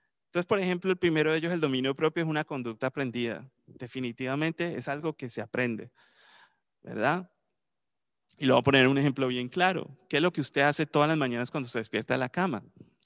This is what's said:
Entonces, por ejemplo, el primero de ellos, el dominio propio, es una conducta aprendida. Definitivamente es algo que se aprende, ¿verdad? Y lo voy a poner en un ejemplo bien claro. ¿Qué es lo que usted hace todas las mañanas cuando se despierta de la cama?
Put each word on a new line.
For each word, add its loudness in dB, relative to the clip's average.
Entonces, -2
por 2
ejemplo, 0
el 0
primero 2
de 2
ellos, -2
el -2
dominio 0
propio, 0
es 0
una 0
conducta -6
aprendida. -4
Definitivamente -6
es -8
algo -6
que -12
se -6
aprende, -4
¿verdad? -2
Y -2
lo 6
voy 6
a 0
poner 6
en 8
un 2
ejemplo 0
bien -4
claro. 0
¿Qué 0
es 4
lo 2
que -2
usted 0
hace 4
todas 4
las 2
mañanas -2
cuando -6
se -6
despierta -2
de 2
la -2
cama? -2